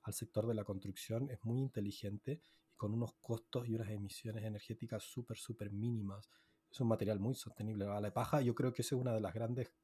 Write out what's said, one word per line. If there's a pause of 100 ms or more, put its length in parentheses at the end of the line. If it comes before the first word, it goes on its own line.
al
sector
de
la
construcción
es
muy
inteligente (300)
y
con
unos
costos
y
unas
emisiones
energéticas
súper,
súper
mínimas. (420)
Es
un
material
muy
sostenible
la
bala
de
paja.
Yo
creo
que
ese
es
una
de
las
grandes (120)